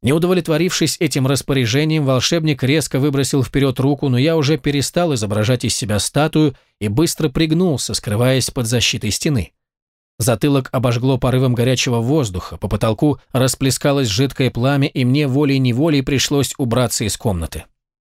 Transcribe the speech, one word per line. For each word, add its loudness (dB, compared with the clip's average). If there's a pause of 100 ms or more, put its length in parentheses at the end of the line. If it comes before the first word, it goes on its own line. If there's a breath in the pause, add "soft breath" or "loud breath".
Не 2
удовлетворившись 0
этим 0
распоряжением, 0
волшебник 0
резко 0
выбросил 0
вперёд 0
руку, 0
но 2
я 2
уже 2
перестал 0
изображать 0
из 0
себя -2
статую 0 (240 soft breath)
и -4
быстро 0
пригнулся, 0
скрываясь 0
под -4
защитой -2
стены. -2 (680)
Затылок 0
обожгло 0
порывом 0
горячего 0
воздуха, -2
по -6
потолку 0 (120)
расплескалось 0
жидкое 0
пламя, 0
и -2
мне 2
волей-неволей 2
пришлось 0
убраться 0
из -4
комнаты. -4 (360)